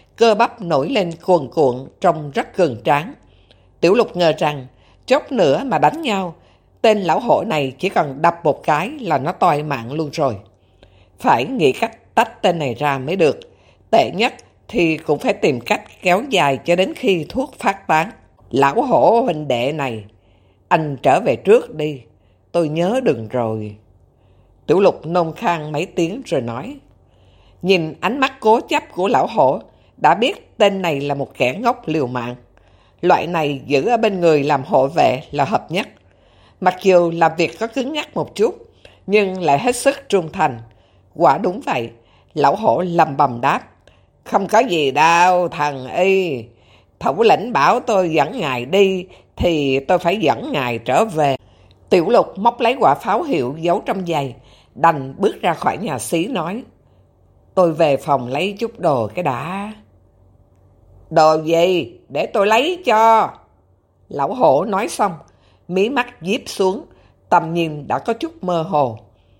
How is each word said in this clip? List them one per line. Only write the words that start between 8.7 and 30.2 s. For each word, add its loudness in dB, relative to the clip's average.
là -2
nó -4
toi 0
mạng -8
luôn -6
rồi. -2
Phải 2
nghĩ 2
cách -8
tách -2
tên 0
này -4
ra -2
mới -6
được. 2
Tệ 4
nhất -2
thì 0
cũng -2
phải -2
tìm 0
cách -2
kéo 2
dài 2
cho 2
đến -2
khi -2
thuốc -6
phát -4
tán. 0
"Lão 2
hổ 4
huynh -4
đệ -2
này, -6
anh 0
trở 4
về 2
trước 2
đi, -6
tôi 0
nhớ -2
đường -2
rồi." -4
Tiểu 4
Lục 2
nôn -2
khan -4
mấy -4
tiếng -4
rồi -2
nói. -10
Nhìn 0
ánh -2
mắt 0
cố 4
chấp -4
của -2
lão 2
hổ, 2
đã 4
biết -4